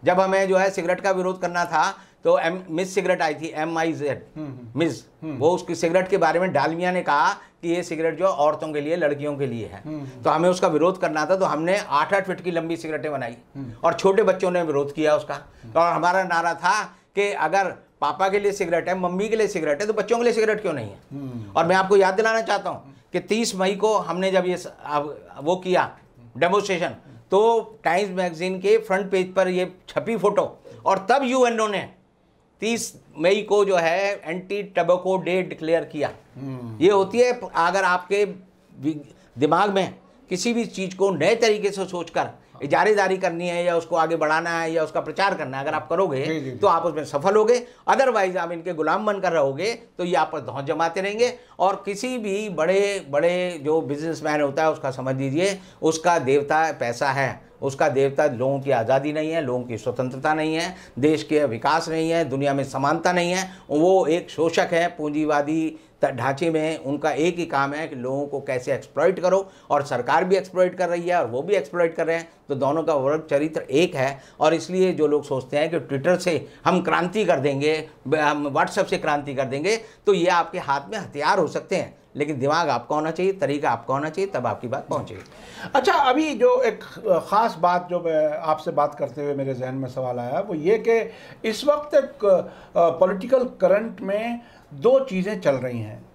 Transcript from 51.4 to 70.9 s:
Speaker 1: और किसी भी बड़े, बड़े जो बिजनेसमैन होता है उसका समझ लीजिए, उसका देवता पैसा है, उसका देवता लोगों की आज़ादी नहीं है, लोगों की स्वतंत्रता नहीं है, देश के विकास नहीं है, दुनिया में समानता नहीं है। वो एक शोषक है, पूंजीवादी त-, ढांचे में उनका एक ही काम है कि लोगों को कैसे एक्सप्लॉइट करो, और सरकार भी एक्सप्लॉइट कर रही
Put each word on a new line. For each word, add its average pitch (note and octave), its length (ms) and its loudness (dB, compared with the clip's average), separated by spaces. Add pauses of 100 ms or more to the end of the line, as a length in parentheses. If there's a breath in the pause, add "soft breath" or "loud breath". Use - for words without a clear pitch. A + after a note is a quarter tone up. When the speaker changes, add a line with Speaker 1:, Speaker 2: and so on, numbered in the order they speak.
Speaker 1:
और F#3+ 260 0
किसी B3 320 -6
भी G#3+ 320 -4
बड़े, F#3 600 0
बड़े F3 540 0
जो D#3 180 2
बिजनेसमैन D3+ 600 -2
होता C#3+ 220 0
है D#3+ 80 4
उसका D3 200 -4
समझ C3 240 -4
लीजिए, D#3 440 -2 (220 loud breath)
उसका D#3+ 380 2
देवता D3 520 2
पैसा B2 380 -2
है, C3 320 -2 (200 soft breath)
उसका C#3 280 0
देवता C3+ 360 2
लोगों C3+ 340 0
की C3+ 120 -2
आज़ादी C3 420 2
नहीं D#3 180 -2
है, E3 100 -2
लोगों B2 220 -2
की A#2+ 140 -8
स्वतंत्रता C3 560 -2
नहीं D#3 220 -2
है, F3+ 200 -4 (240 loud breath)
देश D3 240 2
के D3 220 0
विकास C#3 440 0
नहीं D#3+ 220 -2
है, E3 140 2
दुनिया C#3 280 -2
में C#3 100 -2
समानता D3 480 0
नहीं F3 200 0
है। F#3 180 -2 (200 loud breath)
वो F3 360 4
एक E3+ 240 0
शोषक E3 420 0
है, E3+ 160 2
पूंजीवादी D3+ 920 -2 (220 loud breath)
त-, - 40 2
ढांचे C3+ 440 0
में D#3+ 300 -2
उनका D3 320 -2
एक E3 260 0
ही E3+ 80 -4
काम C#3 280 -2
है D3+ 140 -6
कि C#3+ 80 -12
लोगों C3 320 -4
को C#3+ 140 -6
कैसे C3 320 -4
एक्सप्लॉइट E3+ 460 -2
करो, F#3 320 2 (180 loud breath)
और C#3+ 140 2
सरकार C#3 400 0
भी F#3 120 2
एक्सप्लॉइट F3+ 420 0
कर F3+ 120 0
रही F3 200 -2